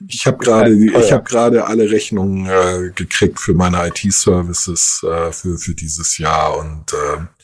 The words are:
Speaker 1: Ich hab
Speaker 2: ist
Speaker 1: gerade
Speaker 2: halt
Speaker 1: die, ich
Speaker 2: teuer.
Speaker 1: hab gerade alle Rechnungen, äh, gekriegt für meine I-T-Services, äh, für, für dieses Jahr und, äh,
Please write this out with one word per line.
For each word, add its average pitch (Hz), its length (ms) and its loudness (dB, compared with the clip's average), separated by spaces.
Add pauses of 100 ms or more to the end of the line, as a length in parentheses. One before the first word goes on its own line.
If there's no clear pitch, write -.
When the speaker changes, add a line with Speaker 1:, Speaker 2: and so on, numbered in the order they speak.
Speaker 1:
Ich - 200 -8
hab 131 160 2
Speaker 2:
ist - 40 -6
Speaker 1:
gerade 113 240 4
Speaker 2:
halt 107 80 6
Speaker 1:
die, 110 100 6
ich - 40 2
Speaker 2:
teuer. 113 200 4
Speaker 1:
hab 127 140 2
gerade 117 400 2
alle 110 240 2
Rechnungen, 98 560 0
äh, 92 480 0
gekriegt - 460 -2
für 98 140 0
meine 90 340 2
I-T-Services, 87 1120 -2
äh, 82 300 -4
für, 87 240 -6
für 82 180 -8
dieses 80 440 -6
Jahr 78 400 -2
und, 78 340 -10
äh, 73 300 -4 (220)